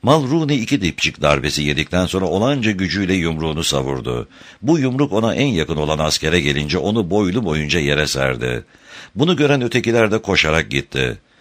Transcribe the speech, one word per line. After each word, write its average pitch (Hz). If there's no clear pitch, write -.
Mulrooney 143
iki 113
dipçik 82
darbesi 73
yedikten 78
sonra 92
olanca 110
gücüyle 95
yumruğunu 80
savurdu. 64
Bu 156
yumruk 135
ona 110
en 123
yakın 82
olan 76
askere 76
gelince 71
onu 98
boylu 104
boyunca 78
yere 73
serdi. 64
Bunu 160
gören 143
ötekiler 117
de 110
koşarak 80
gitti. 65